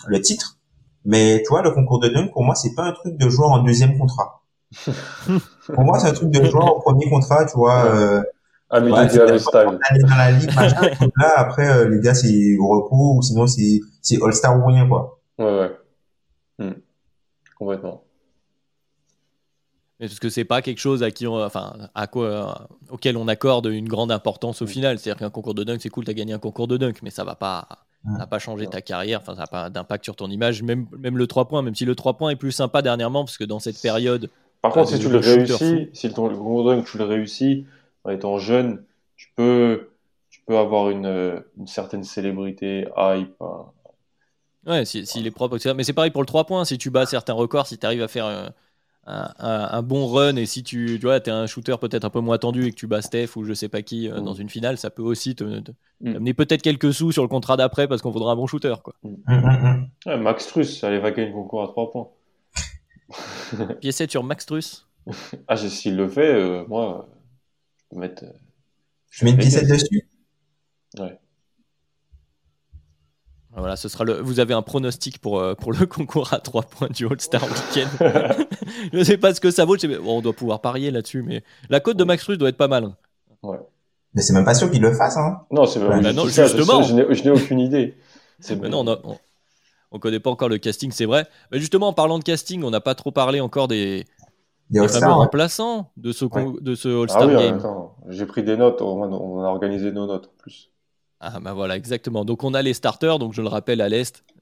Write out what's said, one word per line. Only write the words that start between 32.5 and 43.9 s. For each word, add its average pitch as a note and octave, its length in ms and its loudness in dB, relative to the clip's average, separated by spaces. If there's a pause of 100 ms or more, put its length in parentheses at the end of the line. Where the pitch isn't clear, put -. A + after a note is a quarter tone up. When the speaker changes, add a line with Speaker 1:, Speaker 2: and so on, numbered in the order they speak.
Speaker 3:
sympa C3+ 300 -2
dernièrement, B2 440 -2
parce - 120 -16
que A2 60 -10
dans G#2+ 160 -8
cette A2 220 -8
période, A#2 480 -2 (320)
Speaker 2:
Par A#2 100 2
Speaker 3:
euh, - 40 -6
Speaker 2:
contre, D#3+ 140 6
si D3+ 60 0
Speaker 3:
de, A2 60 0
Speaker 2:
tu B2 60 -2
Speaker 3:
de B2+ 60 4
Speaker 2:
le A#2 80 6
Speaker 3:
shooter A#2+ 140 6 (200)
Speaker 2:
réussis, D#3+ 300 0
Speaker 3:
fou. - 80 -16
Speaker 2:
si A2 200 -8
ton, A2+ 140 -4
le G#2 100 -4
concours A#2 280 -2
de B2+ 100 6
dunk, A#2 100 -2
tu - 140 -14
le A2 40 -2
réussis, A2 600 -2 (380)
en G2 80 -8
étant G2+ 260 -4
jeune, A2+ 460 -2 (320)
tu - 200 -20
peux, A#2+ 540 2 (400)
tu - 160 -20
peux A2+ 120 0
avoir G#2 340 0
une, G2 160 -6
euh, F2+ 320 -4 (180)
une F#2+ 100 -16
certaine G2 360 -10
célébrité, G2 840 -8 (100)
hype, F#2+ 440 -2
hein. F2 240 -14 (1040)